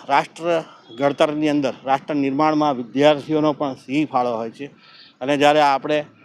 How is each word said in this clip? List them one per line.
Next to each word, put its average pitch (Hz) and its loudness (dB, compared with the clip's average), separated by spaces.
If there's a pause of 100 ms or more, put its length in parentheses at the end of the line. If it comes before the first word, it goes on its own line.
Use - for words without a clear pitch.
રાષ્ટ્ર 160 -2 (340)
ઘડતરની 151 0
અંદર, 143 0 (120)
રાષ્ટ્ર 139 -2
નિર્માણમાં 147 0
વિદ્યાર્થીઓનો 147 0
પણ 139 -6
સિંહ 139 -4
ફાળો 123 -2
હોય 113 -8
છે. 135 -16 (560)
અને 139 -2
જ્યારે 147 4
આપણે 143 0 (200)